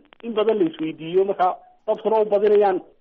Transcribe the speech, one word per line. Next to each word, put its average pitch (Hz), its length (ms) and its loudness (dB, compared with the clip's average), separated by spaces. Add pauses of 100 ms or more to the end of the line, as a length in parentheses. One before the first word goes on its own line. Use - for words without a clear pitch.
(200)
in 233 140 -10
badan 220 240 0
la 185 60 2
isweydiiyo. 160 600 -2
Markaa 185 280 0 (320)
dadkuna 214 360 -2
u 208 40 2
badinayaan 202 560 2 (200)